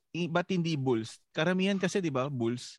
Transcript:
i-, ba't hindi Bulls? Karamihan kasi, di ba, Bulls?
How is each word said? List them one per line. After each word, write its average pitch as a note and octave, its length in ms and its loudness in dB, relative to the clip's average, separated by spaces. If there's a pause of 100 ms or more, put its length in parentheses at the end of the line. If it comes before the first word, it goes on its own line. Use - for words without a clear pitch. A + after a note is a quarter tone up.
(120)
i-, E3+ 160 -2
ba't E3+ 200 0
hindi E3+ 280 0
Bulls? B2+ 420 0 (140)
Karamihan F#3 440 2
kasi, F#3 220 0
di F#3 120 0
ba, C3+ 200 0
Bulls? A#2+ 500 -2